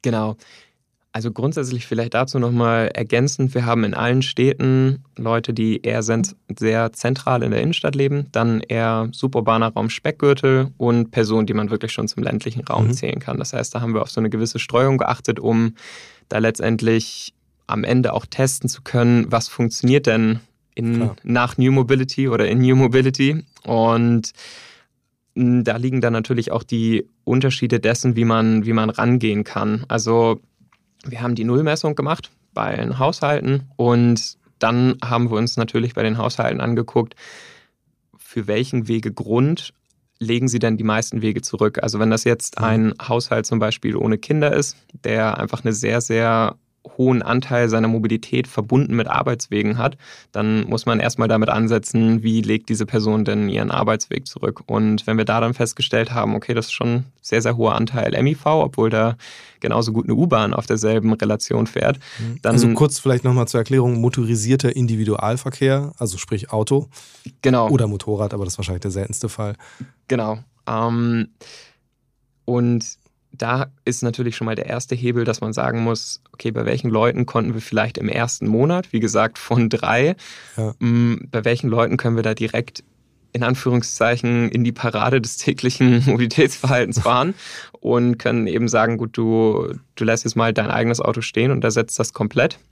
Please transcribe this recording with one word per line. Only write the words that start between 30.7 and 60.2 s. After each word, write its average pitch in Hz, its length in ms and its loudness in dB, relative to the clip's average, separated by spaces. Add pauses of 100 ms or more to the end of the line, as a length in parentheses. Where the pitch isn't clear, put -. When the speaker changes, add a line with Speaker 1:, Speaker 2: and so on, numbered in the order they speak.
Speaker 1:
wir 120 160 -10
haben 120 140 -2
die 110 80 -4
Nullmessung 151 520 0
gemacht 143 340 -4 (240)
bei 107 220 -4
den 117 240 -4
Haushalten 139 640 0 (120)
und 120 600 2 (220)
dann 123 440 2
haben 120 260 0
wir 110 80 -2
uns 113 200 -2
natürlich 117 360 -2
bei 110 100 -2
den 110 140 0
Haushalten 117 440 -2
angeguckt, 117 540 -2 (1040)
für - 300 -8
welchen 113 400 -2
Wegegrund 113 840 -2 (460)
legen 120 280 -2
sie 120 120 0
denn 110 180 0
die 110 60 -4
meisten 110 380 -2
Wege 107 200 -2
zurück. - 420 -2
Also 107 160 -4
wenn 110 100 2
das 113 140 0
jetzt - 360 0
Speaker 2:
Mhm. 113 60 2
Speaker 1:
ein 110 280 2 (120)
Haushalt 113 400 -2
zum 117 140 -2
Beispiel 110 380 -2
ohne 110 200 0
Kinder 147 360 0
ist, 143 240 -2 (260)
der 110 340 0
einfach 110 280 -6
eine 110 80 0
sehr, 113 260 0
sehr 113 560 2 (440)
hohen 127 240 2
Anteil 120 440 0
seiner 113 200 2
Mobilität 113 580 -2
verbunden 120 500 0
mit 117 120 0
Arbeitswegen 107 720 -2
hat, 123 180 -2 (340)
dann 107 340 0
muss 113 200 -4
man 113 140 2
erstmal 117 280 0
damit 110 220 2
ansetzen, 113 720 2
wie 113 220 0
legt 107 260 -2
diese 110 160 -2
Person 107 400 0
denn 104 240 0
ihren 107 220 -2
Arbeitsweg 110 560 -2
zurück. - 400 -6
Und 107 400 0
wenn 110 100 0
wir 110 80 0
da 110 160 0
dann 117 140 -2
festgestellt 117 580 -2
haben, 110 220 -2
okay, 110 180 -4
das 117 140 -2
ist - 60 -8
schon - 140 -2
ein 123 180 0 (180)
sehr, 113 180 0
sehr 117 160 0
hoher 113 160 2
Anteil 113 400 -2
M 127 140 2
I 151 80 2
V, 156 280 2
obwohl 113 280 0
da 113 260 0 (440)
genauso 113 320 0
gut 117 120 -2
eine 117 80 0
U-Bahn 117 400 2